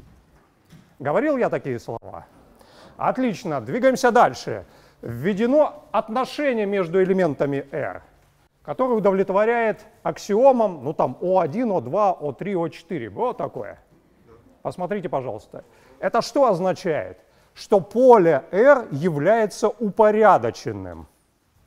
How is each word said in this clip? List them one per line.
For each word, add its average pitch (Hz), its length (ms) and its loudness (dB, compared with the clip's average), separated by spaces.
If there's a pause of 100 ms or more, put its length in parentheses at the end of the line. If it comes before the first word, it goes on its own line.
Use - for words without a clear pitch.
(1000)
Говорил 214 380 0
я 202 140 0
такие 135 280 -6
слова? 101 480 -14 (720)
Отлично, 175 640 -4
двигаемся 240 500 0
дальше. 135 560 0 (360)
Введено 214 880 -2
отношение 240 760 -2
между 190 360 0
элементами 156 720 0
R, 104 300 -8 (600)
которое 247 320 -4
удовлетворяет 202 920 0 (160)
аксиомам, 208 840 2
ну 147 80 -4
там 147 300 -2
О 185 180 0
один, 196 320 -2
О 175 80 -2
два, 180 320 0
О 147 200 -8
три, 190 220 -8
О 170 140 -2
четыре. 131 400 -10
Было 208 240 -6
такое? 123 460 -12 (800)
Посмотрите, 180 480 -8
пожалуйста. 127 560 -8 (360)
Это 226 200 0
что 277 260 2
означает? 160 720 -2 (340)
Что - 280 0
поле 196 720 6
R 240 380 6
является 180 800 0
упорядоченным. 135 1400 2 (600)